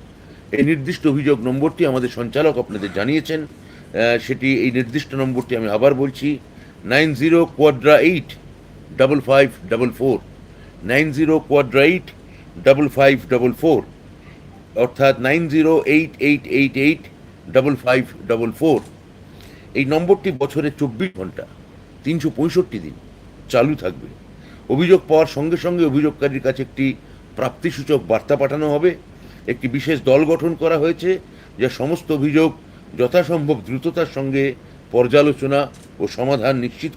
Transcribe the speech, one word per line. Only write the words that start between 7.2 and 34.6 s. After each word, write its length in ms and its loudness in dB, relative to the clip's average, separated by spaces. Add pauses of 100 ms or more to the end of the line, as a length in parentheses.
কোয়াড্রা 540 4
এইট 320 0 (640)
ডাবল 220 2
ফাইভ 300 4 (200)
ডাবল 200 0
ফোর, 280 0 (640)
নাইন 280 0
জিরো 260 2
কোয়াড্রা 460 2
এইট 260 0 (540)
ডাবল 240 4
ফাইভ 300 4 (120)
ডাবল 220 2
ফোর, 300 2 (920)
অর্থাৎ 460 2
নাইন 280 0
জিরো 340 2
এইট 280 0 (100)
এইট 560 0
এইট 240 0 (520)
ডাবল 240 2
ফাইভ 280 0 (240)
ডাবল 220 -2
ফোর। 300 0 (920)
এই 100 -2
নম্বরটি 480 0
বছরে 460 -4
চব্বিশ 380 -4
ঘন্টা 300 -10 (580)
তিনশো 320 -4
পঁয়ষট্টি 420 -2
দিন 140 -14 (560)
চালু 260 2
থাকবে। 320 -8 (640)
অভিযোগ 400 4
পাওয়ার 180 4
সঙ্গে 300 -4
সঙ্গে 280 0
অভিযোগকারীর 560 0
কাছে 220 -2
একটি 320 -4 (420)
প্রাপ্তিসূচক 720 -4
বার্তা 280 0
পাঠানো 340 -2
হবে। 260 0 (500)
একটি 220 -4
বিশেষ 340 -4
দল 220 4
গঠন 300 0
করা 240 0
হয়েছে 400 -2 (400)
যা 100 0
সমস্ত 440 -4
অভিযোগ 440 2 (420)
যথাসম্ভব 680 0
দ্রুততার 480 -4
সঙ্গে 400 -2 (360)